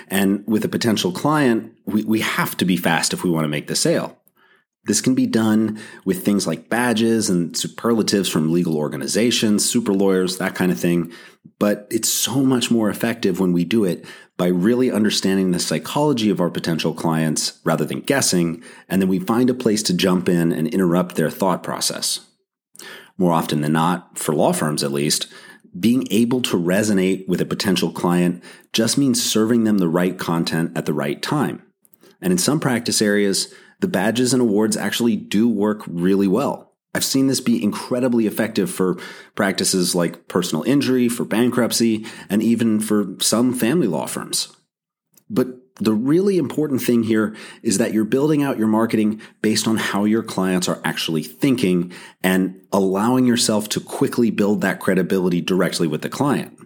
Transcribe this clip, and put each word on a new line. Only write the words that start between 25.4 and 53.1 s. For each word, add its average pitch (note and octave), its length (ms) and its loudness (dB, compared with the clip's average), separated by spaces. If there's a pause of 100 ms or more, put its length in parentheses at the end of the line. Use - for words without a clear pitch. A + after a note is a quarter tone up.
being A#2 320 2
able A#2+ 300 2
to A2 160 -2
resonate F#2+ 680 2
with F2+ 120 0
a D#2+ 60 0
potential F2 460 -2
client F2 520 0 (300)
just A2+ 240 0
means C3 260 2
serving A2+ 400 2
them G#2+ 140 4
the F2+ 100 2
right F2 300 0
content E2 600 -2
at D#2 80 -4
the D#2+ 80 -2
right C#2+ 280 -4
time. A2+ 420 -4 (580)
And F2+ 100 0
in F3+ 60 2
some D#3+ 220 0
practice A#2 420 -2
areas, G2+ 520 0 (260)
the G2 80 -2
badges A2 460 0
and B2+ 80 4
awards G#2+ 360 2
actually A2 380 0
do G2+ 320 0
work G#2 400 0
really F#2+ 400 2
well. - 480 -2 (200)
I've F2+ 80 -4
seen C3+ 220 2
this C3 160 0
be A#2 200 0
incredibly A#2+ 680 0
effective G2+ 420 0
for F2+ 280 0 (380)
practices F#2 600 0
like E2+ 320 -2
personal F2 360 -2
injury, B2 460 2
for A#2 160 -4
bankruptcy, A2+ 800 0 (240)
and G#2+ 140 0
even A2+ 360 2
for G#2 400 -2
some A#2+ 320 2
family B2+ 360 0
law D2 180 -2
firms. - 500 -8 (720)
But B2 320 -2 (200)
the G#2+ 140 2
really E3 440 2
important C#3+ 460 -2
thing A#2+ 180 2
here A2 340 0 (280)
is G2 160 0
that G#2+ 140 0
you're G#2+ 120 2
building C#3+ 380 2
out C3+ 160 -2
your A2 80 2
marketing G#2+ 520 2 (220)
based A2 260 0
on A2 100 0
how G2+ 280 -2
your A2 160 2
clients F#2 480 -2
are E2 160 -4
actually D#2+ 380 -2
thinking F#2 680 0 (320)
and F#2 380 0 (100)
allowing G2+ 540 2